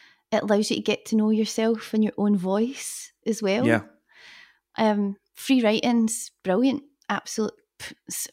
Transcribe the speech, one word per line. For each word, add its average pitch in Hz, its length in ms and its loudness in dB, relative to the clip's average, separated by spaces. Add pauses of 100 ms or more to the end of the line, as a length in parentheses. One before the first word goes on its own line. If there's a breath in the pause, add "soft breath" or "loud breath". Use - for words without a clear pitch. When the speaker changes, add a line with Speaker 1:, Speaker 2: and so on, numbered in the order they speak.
(300 soft breath)
Speaker 1:
it - 140 0
allows 208 260 2
you - 60 0
to 208 60 -2
get - 240 -2
to 220 100 0
know 214 140 2
yourself 220 640 -2
and 220 100 2
your 214 140 0
own 208 200 2
voice 202 760 -4 (140)
as 214 160 -2
well. 208 240 0
Speaker 2:
Yeah. 220 160 2 (960 loud breath)
Speaker 1:
Um, 208 380 0 (180)
free 262 280 2
writing's 226 680 2 (120)
brilliant. 247 420 2 (260)
Absolute, 208 420 -4 (260)
p-, - 160 -16 (140)
s-, - 240 -10